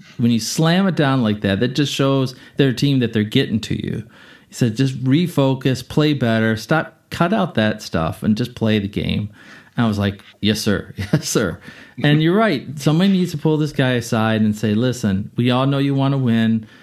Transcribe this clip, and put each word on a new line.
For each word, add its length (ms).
When 140
you 80
slam 480
it 80
down 260
like 200
that, 180
that 160
just 180
shows 420
their 160
team 260
that 140
they're 100
getting 380
to 140
you." 220
He 80
said, 200
"Just 280
refocus, 840
play 280
better, 420
stop, 420
cut 200
out 240
that 280
stuff, 400
and 120
just 200
play 240
the 80
game." 420
And 80
I 20
was 120
like, 240
"Yes, 200
sir. 320
<laughs> 40
Yes, 320
sir." 300
And 180
you're 140
right. 420
Somebody 360
needs 180
to 60
pull 200
this 140
guy 200
aside 500
and 140
say, 180
"Listen, 640
we 140
all 160
know 100
you 180
wanna 220
win, 500